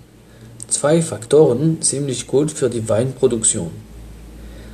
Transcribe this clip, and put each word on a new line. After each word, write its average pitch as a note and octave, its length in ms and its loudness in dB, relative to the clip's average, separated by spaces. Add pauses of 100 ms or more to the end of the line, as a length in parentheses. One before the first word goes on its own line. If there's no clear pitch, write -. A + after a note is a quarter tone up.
(680)
Zwei D#3+ 340 2
Faktoren D3 800 4
ziemlich C3+ 440 -2
gut D3+ 240 2
für C3+ 200 -2
die A2 180 -4
Weinproduktion: A2+ 840 0 (1000)